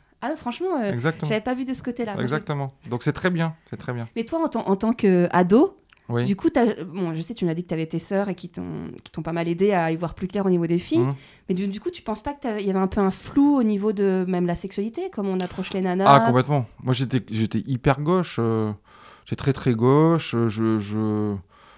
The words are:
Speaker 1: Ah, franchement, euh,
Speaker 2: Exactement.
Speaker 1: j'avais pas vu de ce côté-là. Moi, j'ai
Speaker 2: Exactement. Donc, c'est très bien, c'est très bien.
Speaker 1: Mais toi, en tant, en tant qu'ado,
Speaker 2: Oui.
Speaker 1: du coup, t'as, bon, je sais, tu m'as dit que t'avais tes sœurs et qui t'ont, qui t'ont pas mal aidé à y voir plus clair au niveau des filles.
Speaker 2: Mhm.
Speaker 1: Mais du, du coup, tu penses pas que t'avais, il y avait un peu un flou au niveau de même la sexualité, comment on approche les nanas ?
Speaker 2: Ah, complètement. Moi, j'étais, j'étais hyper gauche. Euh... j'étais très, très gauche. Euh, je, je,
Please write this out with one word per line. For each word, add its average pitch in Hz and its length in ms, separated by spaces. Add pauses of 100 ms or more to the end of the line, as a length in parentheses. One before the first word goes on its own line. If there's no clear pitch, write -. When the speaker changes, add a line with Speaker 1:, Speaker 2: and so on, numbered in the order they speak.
(200)
Speaker 1:
Ah, 254 160
franchement, 320 440
euh, 202 120
Speaker 2:
Exactement. 151 360
Speaker 1:
j'avais 214 120
pas 254 140
vu 254 100
de 262 100
ce - 80
côté-là. 240 300
Moi, 196 80
j'ai - 40
Speaker 2:
Exactement. 143 500 (160)
Donc, 120 120
c'est 151 120
très - 160
bien, 165 240 (140)
c'est - 100
très 127 160
bien. 117 200
Speaker 1:
Mais 226 100
toi, 320 200
en 294 40
tant, - 200
en 196 80
tant 226 160
qu'ado, 185 840 (320)
Speaker 2:
Oui. 120 160
Speaker 1:
du 196 120
coup, 320 140
t'as, 233 340
bon, 170 300
je 160 80
sais, 165 120
tu 190 120
m'as 165 80
dit 175 100
que - 40
t'avais 160 180
tes 160 140
sœurs 202 280
et 180 60
qui 175 140
t'ont, 175 420 (120)
qui - 80
t'ont 165 120
pas 165 100
mal 170 160
aidé 185 240
à 165 180
y 160 60
voir 170 180
plus 185 140
clair 202 180
au 185 40
niveau 170 160
des 170 120
filles. 190 200
Speaker 2:
Mhm. 139 160 (340)
Speaker 1:
Mais 190 60
du, 190 140
du 202 120
coup, 349 100
tu - 120
penses 214 200
pas 285 120
que 277 60
t'avais, 214 220
il 202 40
y 190 40
avait 190 80
un 190 100
peu 208 120
un 190 100
flou 285 480
au 247 60
niveau 214 280
de 190 360
même 180 180
la 175 100
sexualité, 226 560
comment 202 200
on 185 80
approche 180 320
les 196 80
nanas ? 185 260
Speaker 2:
Ah, 139 140
complètement. 135 460 (160)
Moi, 127 120
j'étais, 120 360
j'étais 110 360
hyper 139 340
gauche. 170 380
Euh... 113 320 (540)
j'étais - 120
très, 139 160
très 127 220
gauche. 147 600
Euh, 117 140
je, 110 320
je, 107 540 (440)